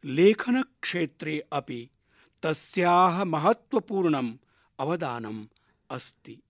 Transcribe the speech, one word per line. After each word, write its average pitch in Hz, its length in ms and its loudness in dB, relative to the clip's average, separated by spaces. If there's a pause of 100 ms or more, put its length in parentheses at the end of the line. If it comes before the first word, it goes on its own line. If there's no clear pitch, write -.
लेखनक्षेत्रे 170 1500 0
अपि 135 380 -6 (520)
तस्याः 175 800 2
महत्त्वपूर्णम् 165 1120 0 (440)
अवदानम् 120 640 -6 (440)
अस्ति। - 600 -12